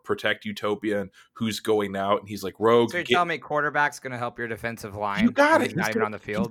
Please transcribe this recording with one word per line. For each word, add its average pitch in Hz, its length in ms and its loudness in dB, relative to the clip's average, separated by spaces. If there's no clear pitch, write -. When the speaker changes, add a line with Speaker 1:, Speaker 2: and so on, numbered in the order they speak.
Speaker 1:
protect 107 400 -2
Utopia 104 560 -4
and 95 100 -8
who's 110 260 -4
going 104 360 0
out, 98 240 2
and 101 80 -14
he's 101 160 -10
like, 92 140 -8
"Rogue, 117 320 6
Speaker 2:
So 175 80 -4
you're 170 60 -4
Speaker 1:
get" - 100 2
Speaker 2:
telling 175 140 2
me 160 100 -4
quarterback's 147 640 -2
gonna 127 180 -8
help 120 200 -8
your 120 100 -4
defensive 110 460 -8
line 104 300 0
Speaker 1:
You 240 80 6
got 294 220 4
Speaker 2:
when 302 80 6
Speaker 1:
it. - 20 0
Speaker 2:
he's 226 60 -2
Speaker 1:
He's - 60 -6
Speaker 2:
not 196 140 0
even 220 40 -2
Speaker 1:
gonna, 220 120 0
Speaker 2:
on 214 60 -4
the 202 60 -6
field? 120 320 -2